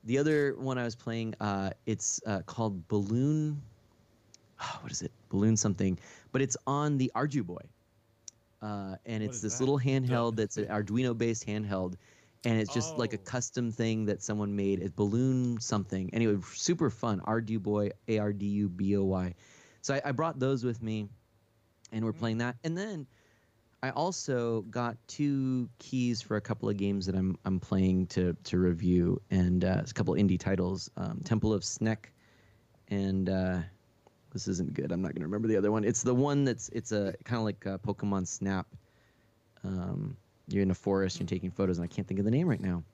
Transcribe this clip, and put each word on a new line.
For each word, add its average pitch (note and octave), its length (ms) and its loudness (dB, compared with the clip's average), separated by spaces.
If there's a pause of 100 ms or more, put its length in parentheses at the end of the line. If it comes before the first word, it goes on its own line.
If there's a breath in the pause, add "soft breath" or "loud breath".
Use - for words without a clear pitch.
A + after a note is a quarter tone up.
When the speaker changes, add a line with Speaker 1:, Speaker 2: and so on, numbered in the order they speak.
Speaker 1:
The A#2+ 120 0
other D3 400 4
one C3 200 -2
I B2 80 0
was A#2 100 -4
playing, A2+ 440 -4
uh, G2 320 0 (140)
it's, G#2 400 -2
uh, G2+ 200 0
called G#2 420 -4
Balloon. C#3 760 0 (960)
<sighs> - 220 -8
What - 100 -10
is - 100 -6
it? - 100 -6 (180)
Balloon G#2+ 280 4
something. F#2+ 400 2 (340 loud breath)
But C3 100 2
it's C3 160 -2 (100)
on D3 300 2
the C3 180 2
Arduino. A#2+ 420 -2 (1040)
Uh, G2+ 340 -6 (100)
and A2 180 -4
Speaker 2:
What G#2 60 -2
Speaker 1:
it's B2 80 -8
Speaker 2:
is G#2+ 40 -8
Speaker 1:
this G#2 160 -4
Speaker 2:
that? C3 60 0
Speaker 1:
little C#3 160 2
handheld B2 560 2
that's A2 220 -2
an G#2+ 80 -2
Speaker 2:
<laughs> - 40 -12
Speaker 1:
Arduino-based A#2 760 0
handheld. G2+ 480 -2 (500 soft breath)
And A2+ 140 4
it's G#2 140 0
just, A#2+ 240 -2
like, A2+ 160 0
a G#2+ 40 -6
Speaker 3:
Oh. F#2+ 80 -8
Speaker 1:
custom B2 460 -4
thing A2+ 340 0
that G#2 160 0
someone G#2 340 -2
made. G2 260 2
It's F#2 140 -4
Balloon A#2+ 640 2
something. F#2+ 540 -2
Anyway, A2 240 4 (160)
super E3 380 0
fun. G#2+ 300 -2
Arduboy, G#2 680 0 (160)
A A2 120 2
R G#2 140 0
D G2+ 120 -4
U G2+ 240 0
B F#2+ 280 0
O G2 60 2
Y. F#2 300 2 (480 loud breath)
So C#3 140 -2
I, C#3 100 -2
I C#3+ 60 -2
brought D#3 280 -2
those C3 260 2
with A#2 180 -2
me, A2 240 -2 (840)
and A2 100 -2
we're A2+ 80 0
Speaker 3:
Mm. - 80 -6
Speaker 1:
playing A2+ 200 -2
that. B2 260 -2
And E3 120 -2
then F#3+ 300 -6 (760 soft breath)
I C3 100 -4
also B2 720 0
got A#2 340 -4 (100)
two C3 640 0 (100)
keys A#2+ 420 0
for - 140 -2
a G2+ 60 0
couple A2 260 -4
of G#2 80 2
games G2 300 0
that F#2+ 100 0
I'm, F#2+ 300 2
I'm F#2+ 160 0
playing F#2 460 4
to, F2+ 360 2
to - 140 0
review, F2+ 640 4 (100)
and, F2+ 320 4
uh, F#2 260 2
a - 40 -12
couple F#2 220 0
indie F#2 220 4
titles: F#2 600 -2
um, F#2+ 260 -6
Temple G#2+ 300 2
of F#2+ 100 2
Snek, - 480 -2 (800 soft breath)
and, F#2+ 400 0
uh, F#2 300 0 (760)
this - 160 -6
isn't F2 240 -2
good. D2 180 -4
I'm F2 100 -2
not F2 140 -4
gonna D#2 100 -4
remember G#2+ 220 -2
the A2 80 4
other G2+ 160 4
one. G#2+ 140 2
It's A2+ 180 0
the B2+ 100 2
one C#3+ 300 4
that's, B2 260 0
it's A#2 220 -6
a G2+ 320 0
kinda A#2 180 -2
like, G#2+ 240 -2
uh, G2 120 -4
Pokemon G2 500 -2
Snap. F#2+ 400 -2 (960 soft breath)
Um, F#2 540 -6 (320)
you're G2 120 0
in F#2+ 100 4
a F2+ 40 2
forest, F#2+ 460 0
you're F#2 40 -2
taking F2+ 260 -4
photos, F#2 260 0
and F2 80 -2
I - 20 -6
can't G2 180 -4
think F#2+ 140 -2
of G2+ 60 2
the A2 60 4
name D#3+ 180 4
right A#2 120 2
now. F2+ 220 0 (100)